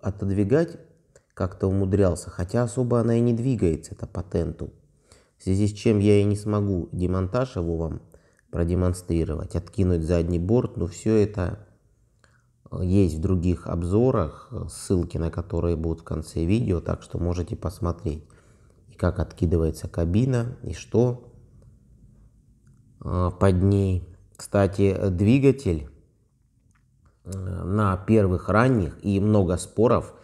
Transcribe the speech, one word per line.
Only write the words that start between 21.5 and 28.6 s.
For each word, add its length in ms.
э, 360
под 240
ней. 440
Кстати, 600
э, 120
двигатель, 800
э, 80
на 640
первых 520
ранних, 540